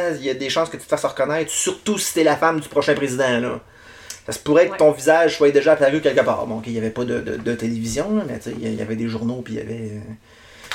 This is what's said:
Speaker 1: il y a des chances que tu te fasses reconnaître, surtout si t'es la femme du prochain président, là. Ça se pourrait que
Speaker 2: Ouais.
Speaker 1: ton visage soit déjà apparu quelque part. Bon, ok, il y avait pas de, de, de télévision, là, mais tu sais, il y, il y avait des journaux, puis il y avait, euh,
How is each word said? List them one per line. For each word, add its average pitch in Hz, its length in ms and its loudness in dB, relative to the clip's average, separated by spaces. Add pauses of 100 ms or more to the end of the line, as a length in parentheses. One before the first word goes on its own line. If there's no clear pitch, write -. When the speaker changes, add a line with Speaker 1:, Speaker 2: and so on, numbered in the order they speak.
(180)
Speaker 1:
il 131 80 -10
y 135 40 -2
a 131 40 -2
des 135 160 -6
chances 160 200 0
que 139 80 -12
tu - 60 -14
te - 60 -20
fasses 151 140 0
reconnaître, 147 480 -2
surtout 196 460 -2
si - 160 -4
t'es 165 100 2
la 147 140 4
femme 160 240 2
du - 80 -14
prochain 143 240 2
président, 127 480 0
là. 123 180 -6 (680)
Ça 110 60 -8
se - 60 -10
pourrait 165 280 4
que - 60 -4
Speaker 2:
Ouais. - 40 -10
Speaker 1:
ton 151 140 6
visage 151 460 4
soit 143 140 6
déjà 143 220 6
apparu 147 280 4
quelque 135 200 4
part. 117 260 0
Bon, 113 120 -6
ok, 110 80 -12
il 120 60 -6
y 113 40 -2
avait 110 120 -2
pas 123 160 -4
de, 120 140 -2
de, 113 160 -6
de 113 180 -4
télévision, 117 640 -2
là, 208 100 0
mais 120 140 -6
tu 120 100 -10
sais, 127 80 -8
il 113 80 -8
y, 110 60 -2
il 107 80 -6
y - 20 -6
avait 110 160 -4
des 117 120 -4
journaux, 117 340 -4
puis 110 120 -8
il 113 40 -4
y - 20 -8
avait, 110 340 -8
euh, 104 40 -10 (760)